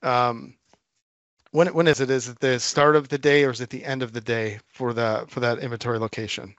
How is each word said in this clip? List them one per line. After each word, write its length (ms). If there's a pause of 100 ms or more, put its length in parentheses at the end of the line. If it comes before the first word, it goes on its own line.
um, 520 (960)
when, 220
when 140
is 140
it? 80
Is 180
it 140
the 180
start 380
of 100
the 100
day, 280
or 60
is 100
it 80
the 160
end 180
of 80
the 80
day 480
for 240
the, 380
for 100
that 200
inventory 400
location? 600